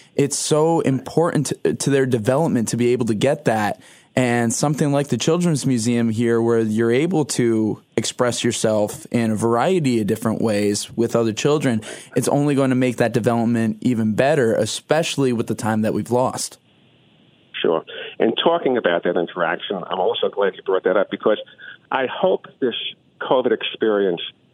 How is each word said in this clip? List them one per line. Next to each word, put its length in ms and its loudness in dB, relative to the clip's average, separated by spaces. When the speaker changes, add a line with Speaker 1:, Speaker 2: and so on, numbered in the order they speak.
Speaker 1:
It's 220 0
so 440 2
important 720 0
to, 100 2
to 160 -2
their 160 4
development 640 2
to 80 -2
be 160 2
able 140 0
to 80 0
get 320 0
that. 340 0
And 360 2
something 380 0
like 180 0
the 80 0
Children's 480 0
Museum 460 0
here, 320 0
where 160 2
you're 320 2
able 360 0
to 540 0
express 460 -2
yourself 720 0
in 180 0
a 60 0
variety 640 2
of 80 -2
different 340 -2
ways 540 0
with 180 0
other 180 2
children, 480 0
it's 100 0
only 300 2
going 140 2
to 60 2
make 200 0
that 160 0
development 720 0
even 320 0
better, 400 4
especially 800 0
with 140 -2
the 80 -4
time 280 -2
that 120 0
we've 160 -4
lost. 480 -2
Speaker 2:
Sure. 220 0
And 240 0
talking 340 2
about 280 0
that 120 0
interaction, 600 -4
I'm 240 -6
also 280 0
glad 280 -2
you 80 -18
brought 200 0
that 120 2
up, 140 2
because 280 0
I 140 0
hope 400 -2
this 140 0
covid 320 0
experience, 680 -2